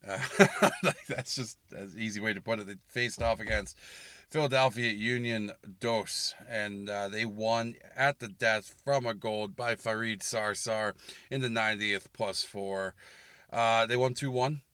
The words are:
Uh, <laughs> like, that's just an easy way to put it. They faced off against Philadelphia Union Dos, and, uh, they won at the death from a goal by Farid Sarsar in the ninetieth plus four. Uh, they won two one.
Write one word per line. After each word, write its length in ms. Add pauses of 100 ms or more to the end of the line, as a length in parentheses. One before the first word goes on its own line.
Uh, 140 (180)
<laughs> 320 (140)
like, 240
that's 260
just 240 (140)
an 260
easy 220
way 120
to 80
put 200
it. 80
They 80 (100)
faced 340
off 200
against 360 (540)
Philadelphia 640
Union 580 (300)
Dos, 520 (160)
and, 400
uh, 200
they 160
won 500 (220)
at 240
the 80
death 440 (120)
from 200
a 100
goal 340
by 260
Farid 460
Sarsar 720 (360)
in 120
the 100
ninetieth 640
plus 320
four. 500 (580)
Uh, 320
they 120
won 180
two 160
one. 300 (140)